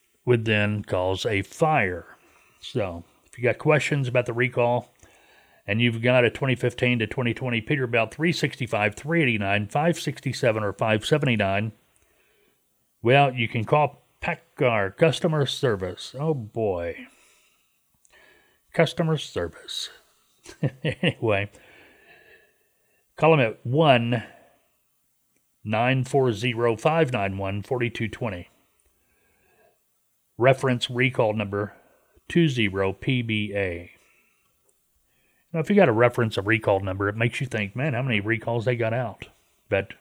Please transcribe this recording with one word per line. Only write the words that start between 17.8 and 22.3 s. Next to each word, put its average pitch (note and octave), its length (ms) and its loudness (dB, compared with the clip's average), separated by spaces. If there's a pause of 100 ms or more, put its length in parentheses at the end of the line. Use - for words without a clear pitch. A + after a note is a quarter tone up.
Customer D#3+ 440 -6
service. - 760 -12
<laughs> - 60 -20 (800)
Anyway, A2 720 -2 (1700)